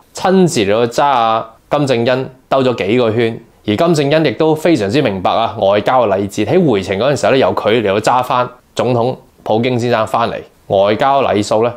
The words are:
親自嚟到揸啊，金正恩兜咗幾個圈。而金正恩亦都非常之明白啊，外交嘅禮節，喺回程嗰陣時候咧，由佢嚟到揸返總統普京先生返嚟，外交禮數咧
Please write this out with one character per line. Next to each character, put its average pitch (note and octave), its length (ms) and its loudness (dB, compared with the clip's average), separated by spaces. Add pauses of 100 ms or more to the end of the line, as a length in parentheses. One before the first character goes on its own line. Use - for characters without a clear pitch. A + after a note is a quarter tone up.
(160)
親 F#3+ 320 2
自 C#3 180 -2
嚟 G2 60 0
到 A#2 160 2
揸 C3 180 0
啊， A2+ 440 0 (220)
金 D3 160 0
正 A#2 180 0
恩 B2+ 240 -2 (180)
兜 C3+ 140 0
咗 B2+ 140 0
幾 B2 240 0
個 A2+ 120 2
圈。 A2+ 300 -2 (220)
而 G#2+ 120 -2
金 E3+ 180 2
正 D3 160 0
恩 D#3 160 2
亦 C3+ 60 0
都 D#3 240 0
非 D#3+ 200 0
常 G2+ 140 -2
之 A#2+ 140 0
明 G2 180 -2
白 G#2+ 80 -2
啊， G#2 300 -2
外 G2+ 220 2
交 B2+ 260 2
嘅 G2 100 0
禮 G2+ 100 -2
節， G#2+ 180 -4
喺 D#3 240 2
回 G#2 120 0
程 F#2+ 160 -4
嗰 B2 140 0
陣 C3+ 80 -2
時 - 80 -2
候 G#2+ 40 4
咧， C3+ 80 2
由 G2 140 2
佢 A2+ 280 0
嚟 G#2 60 0
到 G2 120 2
揸 B2+ 240 0
返 B2 260 -2 (240)
總 - 200 -2
統 A#2+ 220 -2 (280)
普 A2+ 180 0
京 B2 180 -2
先 A#2+ 120 -2
生 A2 160 0
返 A#2 220 -2
嚟， F2+ 60 -8 (320)
外 G2+ 280 2
交 C#3 260 0
禮 G2+ 220 0
數 G#2+ 180 0
咧 A#2 160 0